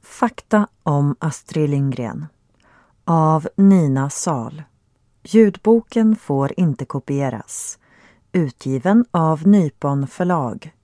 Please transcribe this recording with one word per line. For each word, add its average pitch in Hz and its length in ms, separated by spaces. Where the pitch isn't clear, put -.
Fakta 214 520
om 143 360
Astrid 151 500
Lindgren. 139 560
Av 160 500
Nina 151 540
Sahl. 147 540
Ljudboken 220 920
får 139 440
inte 151 260
kopieras. - 920
Utgiven 170 800
av 160 360
Nypon 143 600
förlag. 160 680